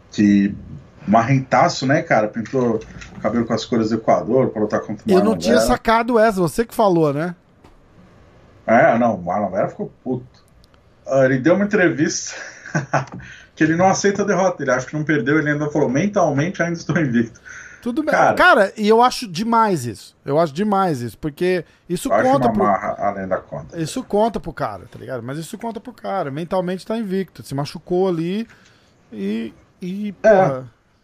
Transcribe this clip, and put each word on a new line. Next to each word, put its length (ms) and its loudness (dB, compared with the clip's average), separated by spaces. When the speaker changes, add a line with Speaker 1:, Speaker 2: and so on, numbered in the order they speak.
Speaker 1:
Que 400 4
marrentaço, 800 2
né, 160 2
cara? 240 0
Pintou 540 -2
o 40 -18
cabelo 260 0
com 80 -4
as 100 -4
cores 260 0
do 40 -2
Equador 540 2
pra 140 -6
lutar 180 -2
contra 260 -10
o 20 -2
Speaker 2:
Eu 100 4
Speaker 1:
Marlon 120 4
Speaker 2:
não 80 0
tinha 160 2
Speaker 1:
Vera. 140 4
Speaker 2:
sacado 500 2
essa, 220 4
você 260 0
que 80 -18
falou, 400 2
né? 220 -6
Speaker 1:
É, 320 4
não, 160 2
o 80 -8
Marlon 280 -4
Vera 180 -2
ficou 240 -12
puto. 240 -6
Ah, 200 4
ele 120 2
deu 160 4
uma 100 2
entrevista 720 0
<laughs> 320 -4
que 80 -2
ele 140 2
não 100 4
aceita 360 2
a 40 -4
derrota, 380 0
ele 80 2
acha 120 0
que 120 -10
não 80 -4
perdeu, 340 0
ele 140 -2
ainda 180 -4
falou, 180 0
"Mentalmente 720 0
ainda 160 -4
estou 220 -4
invicto." 420 -2
Speaker 2:
Tudo 220 -4
bem. 80 -4
Speaker 1:
Cara, 240 4
Speaker 2:
Cara, 420 4
e 120 0
eu 120 6
acho 280 2
demais 580 0
isso. 300 -12
Eu 140 2
acho 120 0
demais 500 0
isso, 160 -8
porque 460 -2
isso 200 -6
Speaker 1:
eu 60 -4
acho 140 4
Speaker 2:
conta 200 4
Speaker 1:
uma 40 2
Speaker 2:
pro 120 0
Speaker 1:
marra 340 0
além 300 -4
da 100 -2
conta. 420 -12
Speaker 2:
Isso 220 -6
conta 380 -2
pro 120 -10
cara, 380 -8
tá 80 -20
ligado? 240 -10
Mas 160 -10
isso 180 -12
conta 220 -10
pro 140 -16
cara. 400 -6
Mentalmente 520 -4
tá 140 -4
invicto. 460 -6
Se 100 -10
machucou 540 -2
ali 380 -4
e, 420 -6
e, 420 -8
Speaker 1:
É. 60 4
Speaker 2:
porra, 420 4